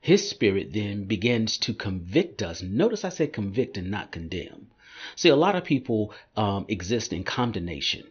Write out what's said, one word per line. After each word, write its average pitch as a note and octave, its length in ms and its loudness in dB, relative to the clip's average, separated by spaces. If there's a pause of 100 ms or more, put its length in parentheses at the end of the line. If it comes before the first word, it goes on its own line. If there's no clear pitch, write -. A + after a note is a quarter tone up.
His F#3+ 260 4
spirit G2 440 2
then G2+ 320 -2
begins A2+ 540 2
to - 160 -2
convict F#2+ 680 -2
us. E2+ 200 -6
Notice E3+ 420 0
I F#3 60 -4
said D#3 240 -2
convict A2 420 -2
and F2+ 140 -6
not G2+ 200 -6
condemn. E2+ 600 -10 (440)
See, - 140 4
a C#3+ 80 8
lot F3+ 200 4
of F3 80 -2
people, A2+ 500 0 (220)
um, G2 320 0
exist G#2+ 440 -2
in E2+ 100 -4
condemnation F2 880 -4